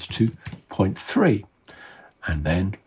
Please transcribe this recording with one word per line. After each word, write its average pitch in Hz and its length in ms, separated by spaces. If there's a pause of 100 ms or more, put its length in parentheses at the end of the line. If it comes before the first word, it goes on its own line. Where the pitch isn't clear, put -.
(120)
to 113 180 (400)
point 95 260
three. - 480 (840)
And 76 160
then 92 320 (120)